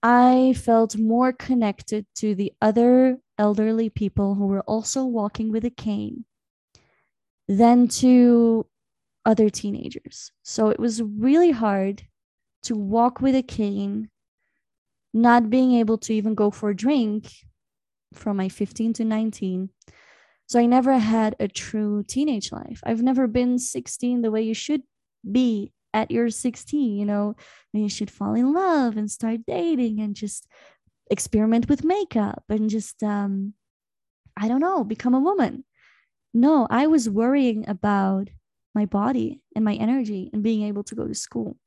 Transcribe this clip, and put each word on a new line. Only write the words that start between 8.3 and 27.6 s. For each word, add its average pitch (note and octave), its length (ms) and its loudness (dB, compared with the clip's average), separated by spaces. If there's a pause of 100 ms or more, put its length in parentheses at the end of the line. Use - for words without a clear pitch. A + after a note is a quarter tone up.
other A3 260 4
teenagers. - 840 -10 (100)
So - 260 -2
it G#3+ 100 0
was A3+ 240 -2
really B3+ 480 2
hard G3+ 540 -2 (580)
to - 140 -6
walk A3+ 440 0
with C4+ 140 2
a C4 80 2
cane, G3+ 680 -6 (1000)
not A#3 380 4
being B3+ 240 4
able A3+ 240 2
to A3 160 -4
even G#3+ 200 -2
go G#3 160 2
for G#3 200 -6
a G3+ 60 -2
drink A3 540 -2 (840)
from G#3 220 -6
my F#3+ 120 -2
fifteen A3 460 -4
to A3+ 100 -4
nineteen. G#3 680 -4 (760)
So - 120 0
I A#3+ 80 4
never B3+ 320 4
had A3 400 0
a - 80 -2
true G#3 560 -4
teenage C4 480 -4
life. - 340 -14
I've A3+ 180 -2
never C4 240 2
been B3 320 0
sixteen B3 640 -6
the A3+ 80 0
way A3 120 -2
you A3+ 120 -2
should D4 280 -4 (480)
be A3 420 0 (200)
at A3 180 -2
your A#3 200 0
sixteen, A#3 680 -4
you G3+ 80 -4
know, G#3 320 -2 (360)